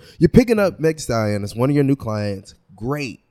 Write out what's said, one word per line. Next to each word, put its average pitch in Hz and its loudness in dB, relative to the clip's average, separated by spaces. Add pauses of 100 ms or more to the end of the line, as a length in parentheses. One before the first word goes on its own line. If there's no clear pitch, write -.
(200)
You're 170 6
picking 233 4
up 180 0
Meg 156 -2
Thee 147 -16
Stallion 107 -2
as 101 -10
one 123 0
of 143 0
your 143 2
new 139 2
clients. 104 -8 (220)
Great. 123 -8